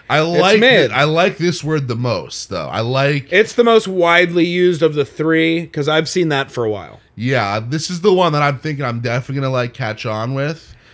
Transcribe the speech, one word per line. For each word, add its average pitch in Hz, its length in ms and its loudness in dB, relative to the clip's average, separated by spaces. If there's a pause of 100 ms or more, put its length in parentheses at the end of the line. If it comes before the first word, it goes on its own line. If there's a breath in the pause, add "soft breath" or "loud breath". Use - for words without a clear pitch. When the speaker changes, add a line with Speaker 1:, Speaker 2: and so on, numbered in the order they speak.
Speaker 1:
I 151 140 2
Speaker 2:
it's 170 180 2
Speaker 1:
like 202 200 6
Speaker 2:
mid. 208 300 4
Speaker 1:
thi-, 123 60 -4
I 143 80 2
like 160 320 2
this 175 260 -2
word 147 260 -2
the 117 80 -4
most, 110 520 -4
though. 80 200 -6
I 85 120 -4
like 135 500 -2
Speaker 2:
It's 208 220 2
the 240 120 2
most 226 220 4
widely 175 600 2
used 180 340 2
of 147 140 2
the 147 100 -2
three, 160 640 0
'cause 143 200 -6
I've 156 220 0
seen 165 220 0
that 139 200 -2
for 120 140 -4
a 107 60 0
while. 82 300 -10 (160)
Speaker 1:
Yeah, 110 440 -2
this 143 300 -6
is 175 100 -8
the 196 120 4
one 180 200 2
that 147 100 0
I'm 143 160 0
thinking 147 260 -6
I'm 117 160 -4
definitely 123 420 -4
gonna, 131 100 -2
like, 123 220 -2
catch 110 320 -8
on 113 280 -4
with. 147 400 -6 (200 soft breath)